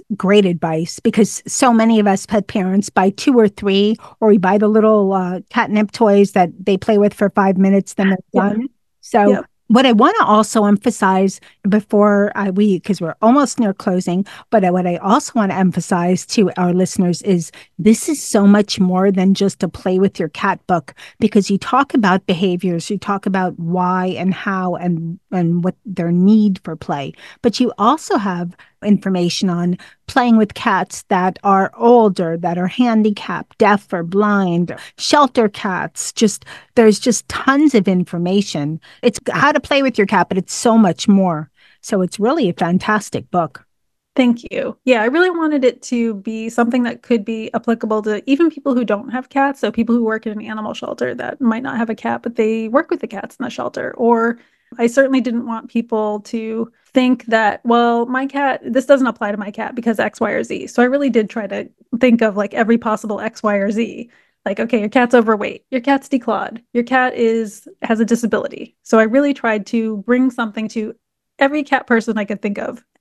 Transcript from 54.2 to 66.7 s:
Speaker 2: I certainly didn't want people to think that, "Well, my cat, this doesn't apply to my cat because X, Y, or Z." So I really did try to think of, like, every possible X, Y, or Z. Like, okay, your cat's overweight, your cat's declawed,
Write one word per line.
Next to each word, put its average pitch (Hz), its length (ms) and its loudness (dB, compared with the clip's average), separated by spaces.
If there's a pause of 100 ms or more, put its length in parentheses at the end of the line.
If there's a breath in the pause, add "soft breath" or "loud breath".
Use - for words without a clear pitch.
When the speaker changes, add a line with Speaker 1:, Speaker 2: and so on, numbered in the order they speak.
Speaker 2:
I 240 100 0
certainly 269 340 2
didn't 233 260 -4
want 226 220 -10
people 214 520 -4
to 226 500 -8 (220)
think 254 320 0
that, 220 400 0
"Well, 233 400 2
my 254 200 -4
cat, 277 400 -4
this 254 200 -2
doesn't 269 220 4
apply 220 240 -4
to 208 60 -6
my 208 140 -10
cat 220 240 -10
because 233 240 -2
X, 214 220 -4
Y, 214 100 0
or - 120 -2
Z." - 240 -10
So - 140 0
I 240 40 4
really 277 240 0
did 214 200 0
try 220 180 -8
to 196 220 -10 (300)
think 233 220 4
of, 208 160 0
like, 202 160 -4
every 226 240 2
possible 214 420 -6
X, 220 240 -8
Y, 208 120 0
or 202 160 -2
Z. 214 380 -6 (360 soft breath)
Like, 202 160 -4
okay, 226 180 0
your 208 100 -4
cat's 240 240 2
overweight, 220 580 0
your 262 100 -2
cat's 277 260 0
declawed, 226 540 -4 (120)